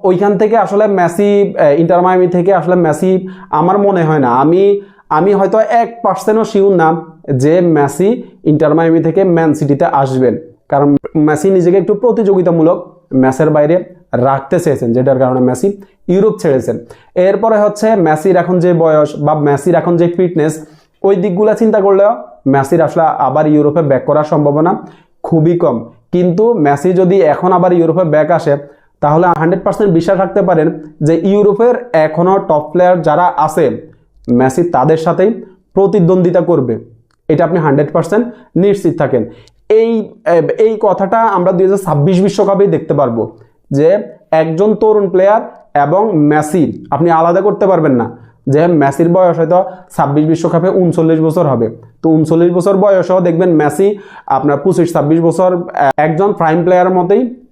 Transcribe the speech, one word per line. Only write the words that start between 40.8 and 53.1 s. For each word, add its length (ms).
কথাটা 380
আমরা 160
দুই 140
হাজার 200
ছাব্বিশ 360
বিশ্বকাপেই 440
দেখতে 280
পারবো 280
যে 180
একজন 440
তরুণ 340
প্লেয়ার 320
এবং 160
মেসি 320
আপনি 200
আলাদা 300
করতে 260
পারবেন 340
না, 60
যে 200
মেসির 420
বয়স 300
হয়তো 200
ছাব্বিশ 360
বিশ্বকাপে 360
ঊনচল্লিশ 400
বছর 320
হবে। 140
তো 40
ঊনচল্লিশ 360
বছর 240
বয়সেও 440